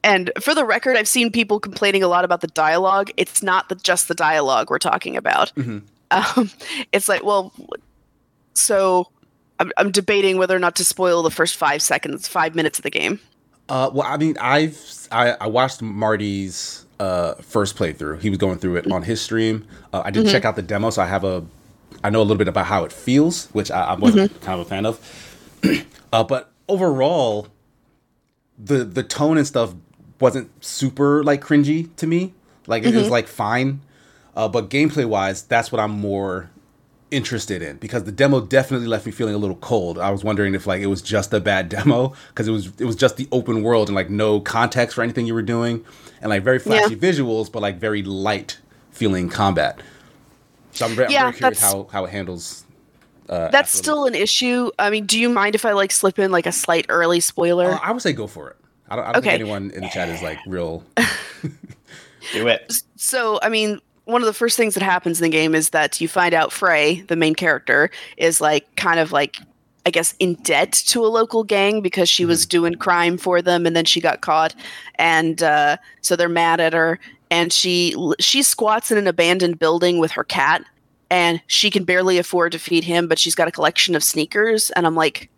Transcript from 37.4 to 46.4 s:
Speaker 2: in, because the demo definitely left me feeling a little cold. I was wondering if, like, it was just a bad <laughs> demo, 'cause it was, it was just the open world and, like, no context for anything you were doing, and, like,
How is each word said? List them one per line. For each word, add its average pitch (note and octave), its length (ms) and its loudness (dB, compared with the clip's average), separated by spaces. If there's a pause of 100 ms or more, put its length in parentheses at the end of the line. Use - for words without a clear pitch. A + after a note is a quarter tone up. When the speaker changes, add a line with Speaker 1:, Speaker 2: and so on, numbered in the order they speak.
Speaker 2:
in, C#2+ 160 -12
because G#2 260 -6
the G#2 80 -10
demo C3+ 300 2
definitely C3 460 0
left A2 180 -4
me A2 60 -8
feeling G#2+ 220 -4
a G#2 40 -2
little G2 180 -4
cold. F2+ 420 -2
I F#2+ 120 -2
was G2 120 -4
wondering G2+ 320 0
if, F2+ 120 -6
like, F#2+ 160 -2
it G2+ 40 -4
was G2 140 -2
just G#2 320 -2
a G#2+ 80 2
bad F#2+ 280 0
<laughs> G2+ 80 -8
demo, B2+ 360 2 (220)
'cause A2 120 -4
it A2 60 -2
was, G#2 140 -4 (120)
it A#2+ 60 -2
was A2+ 100 -2
just B2+ 220 2
the C3 160 -10
open A#2 300 0
world A2 260 2
and, G2+ 80 -4
like, F#2+ 140 -2
no G#2+ 280 2
context A#2 580 -2
for A#2+ 60 -2
anything A#2 220 -4
you A2+ 80 -4
were A2+ 80 -2
doing, A#2 420 -2 (380)
and, G#2+ 80 -6
like, G2 140 0